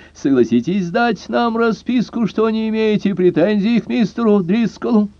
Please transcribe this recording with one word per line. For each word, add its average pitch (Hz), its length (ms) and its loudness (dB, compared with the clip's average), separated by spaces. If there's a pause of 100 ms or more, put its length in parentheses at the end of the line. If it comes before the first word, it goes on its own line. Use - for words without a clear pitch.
(140)
согласитесь 135 760 0
дать 233 380 -2
нам 233 280 -2
расписку, 226 680 -2
что 220 240 0
не 220 180 -2
имеете 214 460 0
претензий 202 640 2
к - 80 -8
мистеру 226 520 0
Дрисколу?» 214 680 0 (120)